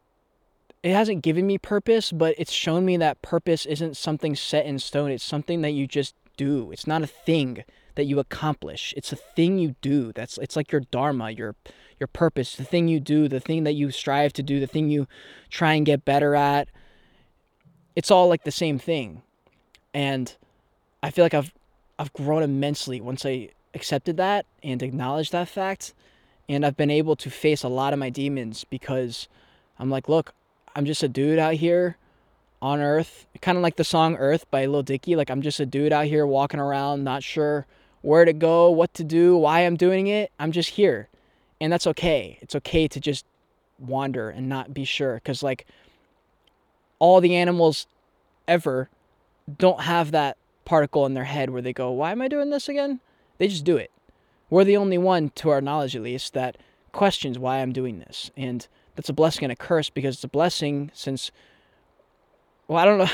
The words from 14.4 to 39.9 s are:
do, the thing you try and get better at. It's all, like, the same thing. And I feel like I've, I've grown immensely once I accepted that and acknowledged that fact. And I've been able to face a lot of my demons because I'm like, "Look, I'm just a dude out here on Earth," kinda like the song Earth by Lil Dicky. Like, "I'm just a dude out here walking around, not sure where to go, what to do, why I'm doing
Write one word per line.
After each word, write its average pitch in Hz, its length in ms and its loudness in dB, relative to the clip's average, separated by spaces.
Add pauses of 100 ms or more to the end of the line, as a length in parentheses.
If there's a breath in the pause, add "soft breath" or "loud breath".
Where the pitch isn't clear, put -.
do, 139 160 0
the 139 80 0
thing 156 240 0
you 143 160 0 (420 loud breath)
try 160 260 2
and 151 120 2
get 143 180 2
better 143 300 4
at. 143 340 2 (1300 soft breath)
It's 170 160 -2
all, 185 180 8
like, 165 140 2
the 147 80 -6
same 151 280 -2
thing. 123 440 -6 (720)
And 139 400 -4 (680)
I 151 80 -6
feel 175 140 4
like 160 100 2
I've, 151 180 0 (460)
I've 143 160 -8
grown 151 280 0
immensely 139 580 -4
once 127 240 -10
I 127 260 -6 (240)
accepted 160 420 -4
that 196 300 0 (160)
and 127 200 -6
acknowledged 135 500 -4
that 175 160 -4
fact. - 460 -6 (540 soft breath)
And 143 180 0
I've 143 100 -2
been 147 140 0
able 156 260 2
to - 140 -12
face 151 320 0
a 131 60 -6
lot 131 240 -2
of 143 60 -2
my 135 120 -4
demons 131 540 -6
because 127 640 -6 (500 soft breath)
I'm 131 120 -4
like, 135 180 -4
"Look, 156 260 0 (400)
I'm 143 100 -2
just 147 180 -2
a 151 60 0
dude 143 300 2
out 156 160 2
here 170 440 0 (600)
on 143 200 0
Earth," 151 460 -2 (140)
kinda 180 200 0
like 170 160 0
the 165 80 2
song 165 320 2
Earth 143 340 0
by 135 160 0
Lil 143 160 0
Dicky. 156 320 -2
Like, 147 160 0
"I'm 131 100 -2
just 143 200 -4
a 143 60 -2
dude 143 260 0
out 151 140 2
here 151 200 2
walking 139 320 0
around, 139 460 -2
not 135 180 -4
sure 147 440 -2 (340 soft breath)
where 160 240 8
to 165 80 6
go, 165 380 6
what 170 240 4
to 170 100 -8
do, 170 320 6
why 160 240 4
I'm 175 160 4
doing 190 320 2